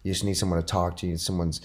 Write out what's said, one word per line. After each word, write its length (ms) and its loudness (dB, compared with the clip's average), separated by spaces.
you 100 -2
just 120 -2
need 100 2
someone 240 2
to 80 0
talk 300 0
to, 100 -4
you 60 0
need 80 -2
someone's, 440 0